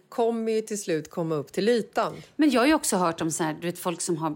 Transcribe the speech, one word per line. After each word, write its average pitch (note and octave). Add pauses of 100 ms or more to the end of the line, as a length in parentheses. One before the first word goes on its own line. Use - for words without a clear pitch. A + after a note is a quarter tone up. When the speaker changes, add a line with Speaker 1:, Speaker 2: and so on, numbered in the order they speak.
Speaker 1:
kommer A3+
ju A3
till G#3+
slut D#3
komma D#3+
upp C#3+
till G3
ytan. G3 (140)
Speaker 2:
Men D4+
jag A#3+
har B3
ju D#4
också D4
hört E3+
om E3
så E3
här, D#3
du E3
vet, F3
folk E3+
som F3
har D#3